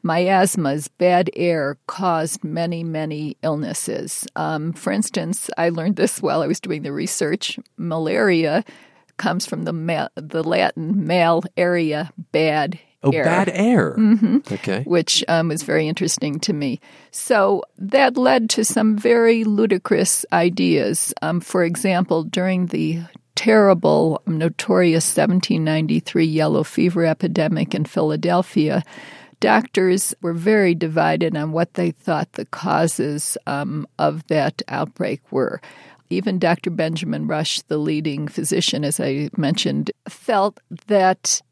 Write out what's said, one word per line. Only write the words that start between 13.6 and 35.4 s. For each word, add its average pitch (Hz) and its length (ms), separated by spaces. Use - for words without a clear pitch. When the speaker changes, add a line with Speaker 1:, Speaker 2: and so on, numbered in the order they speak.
Speaker 1:
Mm-hmm. 220 420
Speaker 2:
Okay. 101 320
Speaker 1:
Which, 165 460
um, 165 200
was 156 140
very 156 240
interesting 156 540
to - 120
me. 143 280
So 202 500
that 247 380
led 254 340
to 220 140
some 220 340
very 233 460
ludicrous 208 880
ideas. 170 920
Um, 165 180
for 185 220
example, 175 640
during 180 420
the 160 320
terrible, 170 920
notorious 170 800
seventeen 180 580
ninety-three 156 640
yellow 156 400
fever 170 400
epidemic 160 680
in 151 120
Philadelphia, 160 1000
doctors 202 800
were 170 120
very 185 420
divided 160 600
on 156 160
what 165 220
they 175 180
thought 160 400
the - 140
causes, 156 1000
um, 143 400
of 156 260
that 151 400
outbreak 143 540
were. - 300